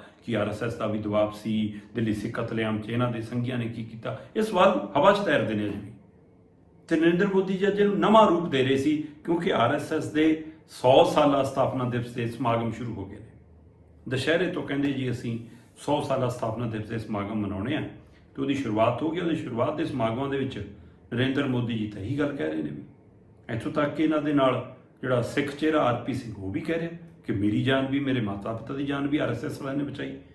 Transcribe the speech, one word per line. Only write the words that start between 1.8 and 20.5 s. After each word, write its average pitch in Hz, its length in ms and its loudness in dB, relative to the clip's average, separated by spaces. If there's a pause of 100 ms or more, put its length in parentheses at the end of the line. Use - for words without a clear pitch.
ਦਿੱਲੀ 110 180 0
ਸਿੱਖ 113 260 -4
ਕਤਲੇਆਮ 110 420 -2
'ਚ - 80 -10
ਇਹਨਾਂ 120 220 0
ਦੇ 113 100 -4
ਸੰਘੀਆਂ 120 360 -4
ਨੇ 113 100 -4
ਕੀ 110 180 -8
ਕੀਤਾ। - 360 -10 (140)
ਇਹ 220 60 2
ਸਵਾਲ - 560 4
ਹਵਾ 190 140 8
'ਚ 202 80 4
ਤੈਰਦੇ 113 340 0
ਨੇ 104 120 -2
ਅਜੇ 101 120 -6
ਵੀ। - 140 -12 (960)
ਤੇ 160 120 2
ਨਰਿੰਦਰ 175 280 4
ਮੋਦੀ 190 300 2
ਜੀ 196 100 2
ਅੱਜ 196 120 2
ਇਹਨੂੰ 202 200 4
ਨਵਾਂ 208 280 8
ਰੂਪ 170 220 2
ਦੇ 131 140 2
ਰਹੇ 135 140 2
ਸੀ 151 300 0 (160)
ਕਿਉਂਕਿ 170 300 0
ਆਰ 120 220 4
ਐਸ 147 180 -4
ਐਸ 156 120 -2
ਦੇ 156 400 2 (220)
ਸੌ 135 360 6
ਸਾਲਾ 147 400 4
ਸਥਾਪਨਾ 127 460 0
ਦਿਵਸ 117 240 -4
ਦੇ 117 140 -2
ਸਮਾਗਮ 113 440 0
ਸ਼ੁਰੂ 107 220 -8
ਹੋ 98 120 -10
ਗਏ 98 100 -14
ਨੇ। - 100 -18 (840)
ਦੁਸਹਿਰੇ 160 380 0
ਤੋਂ 143 160 -6
ਕਹਿੰਦੇ 139 300 -2
ਜੀ 127 180 -2
ਅਸੀਂ 113 280 -6 (380)
ਸੌ 143 240 0
ਸਾਲਾ 123 280 0
ਸਥਾਪਨਾ 117 360 -4
ਦਿਵਸ 107 200 -4
ਦੇ 117 140 -6
ਸਮਾਗਮ 107 360 -6
ਮਨਾਉਣੇ 104 400 -2
ਆ 135 60 -2 (540)
ਤੇ 139 60 -6
ਉਹਦੀ 139 120 0
ਸ਼ੁਰੂਆਤ 117 480 2
ਹੋ 156 100 0
ਗਈ। 165 80 -4
ਉਹਦੀ 165 160 0
ਸ਼ੁਰੂਆਤ 131 400 -2
ਦੇ 160 100 -2
ਸਮਾਗਮਾਂ 127 440 -2
ਦੇ 135 80 -2
ਵਿੱਚ 113 380 -6 (380)